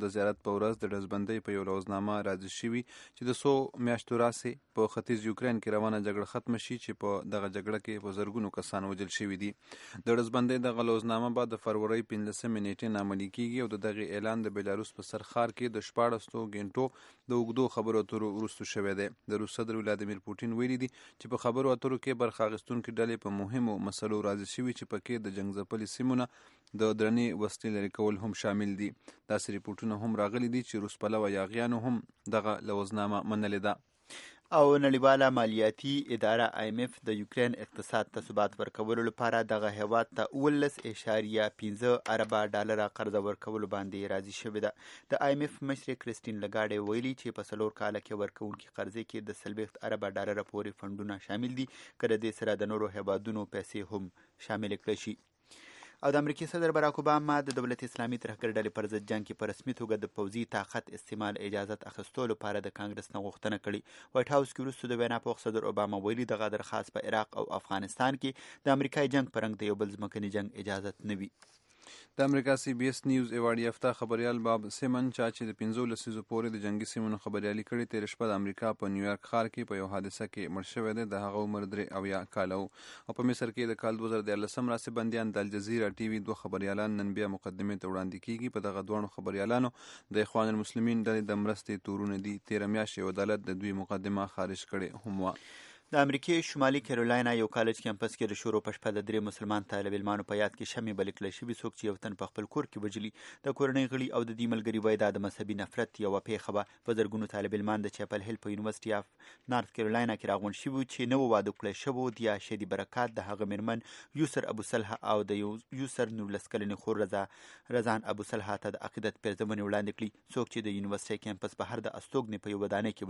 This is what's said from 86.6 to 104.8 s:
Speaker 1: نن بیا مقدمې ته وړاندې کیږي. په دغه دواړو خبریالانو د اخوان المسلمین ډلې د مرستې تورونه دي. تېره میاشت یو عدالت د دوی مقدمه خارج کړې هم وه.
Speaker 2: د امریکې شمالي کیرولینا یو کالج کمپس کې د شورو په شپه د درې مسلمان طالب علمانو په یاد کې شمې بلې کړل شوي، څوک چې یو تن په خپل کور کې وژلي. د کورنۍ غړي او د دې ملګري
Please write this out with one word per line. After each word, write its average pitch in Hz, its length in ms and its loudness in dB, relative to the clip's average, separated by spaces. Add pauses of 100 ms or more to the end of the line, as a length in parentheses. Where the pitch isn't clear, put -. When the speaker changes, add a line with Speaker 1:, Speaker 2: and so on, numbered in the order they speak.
Speaker 1:
نن 101 160 0
بیا 104 180 0
مقدمې 98 460 -4
ته 92 100 -2
وړاندې 92 340 -2
کیږي. 117 300 -2
په 104 140 -2
دغه 95 180 -4
دواړو 104 300 -2
خبریالانو 104 580 2 (380)
د 107 160 4
اخوان 110 260 4
المسلمین 113 480 2
ډلې 110 300 2
د 104 100 2
مرستې 104 460 -2
تورونه 101 400 0
دي. 101 180 -4
تېره 104 300 0
میاشت 107 260 -2
یو 95 140 0
عدالت 98 340 2
د 92 100 -4
دوی 101 220 -2
مقدمه 98 540 -2
خارج 95 340 -4
کړې 95 180 -2 (140)
هم 98 240 -2
وه. 92 80 -2 (580)
Speaker 2:
د 151 100 6
امریکې 143 460 2
شمالي 139 360 4
کیرولینا 120 520 4
یو 113 180 4
کالج 113 260 2
کمپس 110 360 -2
کې 113 120 0
د 101 80 -4
شورو 107 300 2
په 104 80 -4
شپه - 180 -4
د 101 140 0
درې 107 180 0
مسلمان 104 460 -2
طالب 101 260 -2
علمانو 104 320 0
په 104 80 0
یاد 104 160 2
کې - 160 -8
شمې 110 300 -4
بلې 98 180 0
کړل 98 200 -4
شوي، 120 200 -6
څوک 113 160 -6
چې - 160 -18
یو 98 160 -2
تن 107 160 -6
په 95 100 -4
خپل 104 220 -6
کور 143 160 -2
کې 104 140 -10
وژلي. 104 280 -4 (360)
د 139 120 2
کورنۍ 135 320 4
غړي 131 240 -2
او 120 140 4
د - 80 -4
دې 117 160 0
ملګري 110 320 0